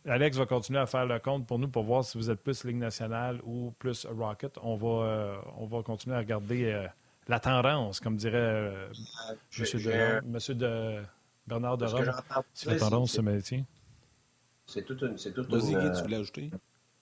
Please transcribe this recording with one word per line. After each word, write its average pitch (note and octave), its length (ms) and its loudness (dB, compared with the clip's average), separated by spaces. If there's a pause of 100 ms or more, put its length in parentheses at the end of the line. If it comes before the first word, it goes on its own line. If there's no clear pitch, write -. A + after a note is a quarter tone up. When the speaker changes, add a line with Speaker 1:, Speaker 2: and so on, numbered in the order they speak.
Speaker 1:
Alex C3+ 300 4
va C3 80 4
continuer B2+ 340 0
à C3+ 60 4
faire B2+ 220 0
le A#2+ 140 2
compte C3+ 260 -2
pour A#2+ 120 -2
nous C3+ 100 0
pour A#2+ 160 0
voir B2 200 4
si A#2 140 -8
vous A2+ 100 0
êtes A2 140 0
plus C3+ 220 -2
Ligue A#2+ 120 -2
nationale A#2+ 720 -4
ou A#2+ 320 -6
plus B2 260 -4
Rocket. A2+ 580 -6
On A2+ 140 -2
va, A2+ 300 2
euh, G#2+ 300 0 (200)
on A2+ 80 -8
va A2+ 180 -4
continuer A#2 320 -4
à B2 40 2
regarder, A2 520 0
euh, G2+ 160 -2 (420)
la A#2+ 120 2
tendance, B2+ 600 2
comme A2 160 0
dirait, A2 200 0
euh, G#2+ 520 2 (420)
Speaker 2:
Euh, A2 40 -6 (240)
Speaker 1:
Monsieur A2+ 200 0
Speaker 2:
j'ai, A2 120 0
Speaker 1:
Delon, A2+ 320 4
Speaker 2:
j'ai A#2+ 60 -8
Speaker 1:
Monsieur A#2 260 -4
de A2+ 420 -2 (500)
Bernard A#2+ 320 0
de A#2+ 80 2
Speaker 2:
parce A2 80 0
que B2 60 2
Speaker 1:
Rome. B2+ 140 2 (140)
Speaker 2:
j'entends C3 240 0
Speaker 1:
C'est - 160 -10
la - 80 4
Speaker 2:
dire, A2 140 4
Speaker 1:
tendance, A#2+ 200 4
Speaker 2:
c'est, - 60 0
Speaker 1:
ce A2 60 4
métier. G#2+ 420 0 (1000)
Speaker 2:
c'est - 180 -8
toute C3 160 -6
une, A#2+ 160 -2
c'est G2 160 -8
toute B2 180 -4
Speaker 3:
Vas-y, A2+ 220 4
Speaker 2:
une, G2 60 6
Speaker 3:
Guy, F#2 80 4
Speaker 2:
euh, F2+ 80 4
Speaker 3:
tu F2+ 80 0
voulais G#2+ 160 0
ajouter ? C#3+ 320 -6 (520)